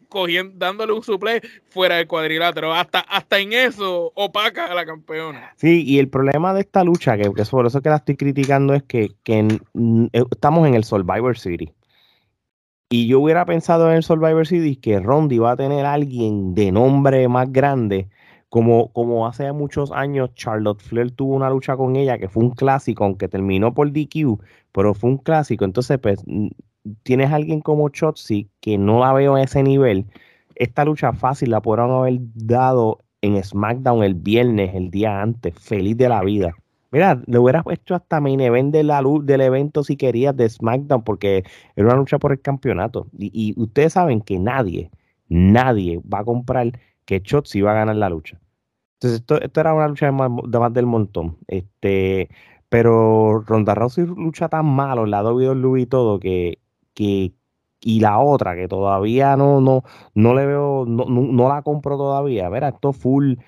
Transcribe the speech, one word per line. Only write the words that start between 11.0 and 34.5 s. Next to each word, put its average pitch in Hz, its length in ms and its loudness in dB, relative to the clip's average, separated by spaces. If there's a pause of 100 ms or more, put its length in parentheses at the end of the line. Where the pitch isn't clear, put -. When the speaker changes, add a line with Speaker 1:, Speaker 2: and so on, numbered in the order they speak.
Speaker 2:
Series. 82 320 -8 (1200)
Y 117 180 0
yo 131 100 6
hubiera 160 280 4
pensado 165 440 2
en 165 60 4
el 160 60 2
Survivor 160 440 2
Series 156 320 0
que 104 220 0
Ronda 135 340 2
iba 117 160 2
a 123 60 0
tener 139 300 -2
a 143 80 -2
alguien 110 600 -2
de 98 160 2
nombre 135 580 4
más 127 220 0
grande, 127 580 0 (420)
como, 117 420 2
como 120 340 -2
hace 139 260 -6
muchos 143 380 -6
años 135 440 -4
Charlotte 107 480 -4
Flair 120 300 -4
tuvo 135 220 -4
una 135 160 -2
lucha 131 260 -4
con 131 200 -2
ella, 135 220 0
que 95 100 -8
fue 117 160 0
un 123 60 2
clásico, 135 540 -2
aunque 98 220 -2
terminó 98 480 0
por 147 160 0
D 147 160 -4
Q, 139 320 -2 (320)
pero 101 240 0
fue 117 160 -2
un 135 60 0
clásico. 139 480 -2
Entonces, 127 340 -2
pues, 101 280 -2
mm, 98 220 -4 (540)
tienes 135 300 0
a 156 40 0
alguien 151 240 -4
como 151 280 0
Shotzi, 113 600 -4 (120)
que 107 180 -2
no 104 220 4
la 131 140 4
veo 139 200 4
a 135 80 2
ese 135 200 0
nivel. 135 420 2 (500)
Esta 123 300 -2
lucha 147 300 -2
fácil 131 360 -2
la 110 120 0
pudieron 117 280 0
haber 127 280 0 (160)
dado 120 680 0 (200)
en 101 200 0
SmackDown 110 640 0
el 98 100 0
viernes, 101 600 0